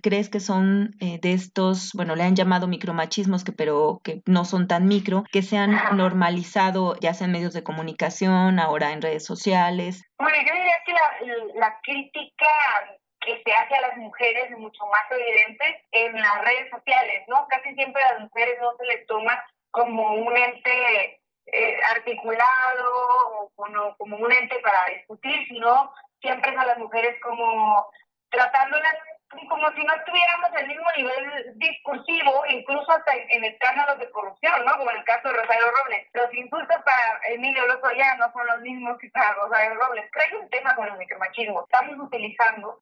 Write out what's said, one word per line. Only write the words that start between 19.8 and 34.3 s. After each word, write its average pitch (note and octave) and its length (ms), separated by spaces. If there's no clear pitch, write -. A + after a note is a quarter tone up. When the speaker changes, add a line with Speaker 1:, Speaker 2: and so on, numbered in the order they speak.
Speaker 2:
un A#3 220
ente B3 840
eh, - 260
articulado A#3+ 920
o G#3 140
como, G#3 420
como G#3 200
un A#3 160
ente B3 280
para G3 240
discutir, C4+ 540
sino B3 440
siempre C4+ 320
es B3+ 60
a B3+ 80
las A#3+ 120
mujeres A3+ 440
como A3 680
tratándolas C#4 640
como D4+ 240
si D4+ 100
no D4+ 100
tuviéramos F4 500
el C4+ 120
mismo D#4 180
nivel C4 600
discursivo, C#4+ 880
incluso C#4+ 440
hasta D#4 200
en, B3 180
en A#3 140
escándalos C4 540
de B3 120
corrupción, A#3+ 540